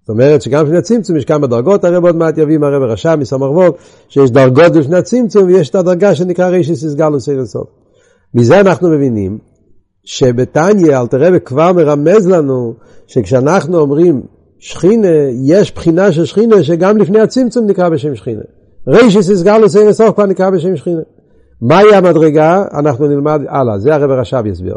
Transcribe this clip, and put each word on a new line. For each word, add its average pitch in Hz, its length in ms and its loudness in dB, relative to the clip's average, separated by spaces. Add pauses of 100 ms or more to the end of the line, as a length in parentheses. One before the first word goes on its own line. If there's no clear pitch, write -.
זאת - 80 -20
אומרת 127 340 2
שגם 139 220 -2
לפני 156 140 0
הצמצום 185 380 -2
יש 131 80 -4
כמה 151 220 -2
דרגות, 127 380 -2
הרב 175 200 0
עוד 175 120 2
מעט 160 220 -2
יביא 156 200 0
מהרב 139 240 0
רש"ב, 127 320 -2
מסמך 135 360 -4
וו, 175 140 2 (440)
שיש 139 220 2
דרגות 135 460 4
לפני 156 200 0
הצמצום, 202 500 0
ויש 180 240 2
את - 40 -20
הדרגה 185 400 0
שנקרא 180 340 -2
רישיס 165 360 -2
איסגלוס 147 440 -4
עיר 139 100 -4
אין 127 80 -6
סוף. 127 220 -12 (680)
מזה 120 260 4
אנחנו 180 280 0
מבינים 113 500 -2 (680)
שבתניא 147 960 0
אלתר 123 260 -2
רבי 180 140 2
כבר 156 320 0
מרמז 165 560 2
לנו 135 460 -2 (320)
שכשאנחנו 139 720 -2
אומרים 147 440 0 (360)
שכינה, 202 500 0 (360)
יש 175 300 2
בחינה 175 380 0
של 160 120 0
שכינה 214 380 2
שגם 170 360 0
לפני 202 220 2
הצמצום 226 460 -2
נקרא 180 220 0
בשם 147 260 -4
שכינה. 113 280 -10 (460)
רישיס 196 420 4
איסגלוס 202 460 2
עיר 214 80 4
אין 208 80 4
סוף 220 220 2
כבר 208 120 0
נקרא 190 240 -2
בשם 185 260 -2
שכינה. 165 260 -6 (600)
מהי 190 320 4
המדרגה? 170 680 2 (100)
אנחנו 147 320 -2
נלמד 143 420 -2
הלאה, 123 300 -2
זה 127 160 0
הרב 143 160 0
רש"ב 127 360 -4
יסביר. 90 300 -8